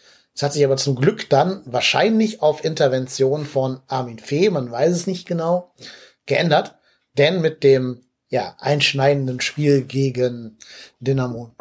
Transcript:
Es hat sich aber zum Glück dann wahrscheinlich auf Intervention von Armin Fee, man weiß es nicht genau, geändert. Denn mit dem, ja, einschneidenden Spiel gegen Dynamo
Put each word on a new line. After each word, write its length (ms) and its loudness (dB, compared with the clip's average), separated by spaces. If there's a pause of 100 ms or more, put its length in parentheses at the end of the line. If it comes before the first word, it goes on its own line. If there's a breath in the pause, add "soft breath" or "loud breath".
(360 soft breath)
Es 60 -4
hat 100 0
sich 120 2
aber 120 2
zum 200 -2
Glück 340 0
dann 340 2
wahrscheinlich 760 0
auf 220 0
Intervention 800 0
von 400 -4
Armin 320 -6
Fee, 320 0
man 180 -4
weiß 220 0
es 160 -2
nicht 220 -8
genau, 440 -2 (540 loud breath)
geändert. 480 0 (420)
Denn 240 2
mit 220 -2
dem, 400 4 (260)
ja, 300 -4
einschneidenden 840 0
Spiel 420 2
gegen 760 -4 (400 loud breath)
Dynamo 640 -4